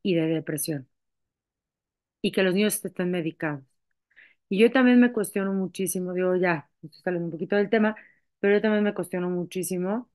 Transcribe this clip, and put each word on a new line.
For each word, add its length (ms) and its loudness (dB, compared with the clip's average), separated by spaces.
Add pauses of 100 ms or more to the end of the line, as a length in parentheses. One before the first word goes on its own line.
y 140 0
de 120 2
depresión, 600 -4 (1300)
y 100 0
que 120 0
los 100 2
niños 320 0
estén 260 -4
medicados. 520 -4 (840)
Y 120 0
yo 120 6
también 280 6
me 120 6
cuestiono 420 -4
muchísimo, 600 -4
digo, 220 0
ya, 340 0 (120)
me 60 -14
estoy 160 -20
saliendo 240 -4
un 40 -8
poquito 240 -6
del 140 0
tema, 260 2 (440)
pero 160 2
yo 60 2
también 220 2
me 100 0
cuestiono 360 -4
muchísimo 840 -4